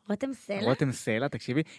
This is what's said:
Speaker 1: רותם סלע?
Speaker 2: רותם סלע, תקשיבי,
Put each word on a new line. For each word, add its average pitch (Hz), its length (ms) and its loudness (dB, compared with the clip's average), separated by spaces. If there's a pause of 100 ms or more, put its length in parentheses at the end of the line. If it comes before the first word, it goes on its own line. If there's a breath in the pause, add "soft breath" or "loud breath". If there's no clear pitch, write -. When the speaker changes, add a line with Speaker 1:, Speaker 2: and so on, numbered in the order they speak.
Speaker 1:
רותם 269 260 -2
סלע? - 300 -6
Speaker 2:
רותם 131 280 4
סלע, 117 360 0
תקשיבי, 131 340 -2 (160 loud breath)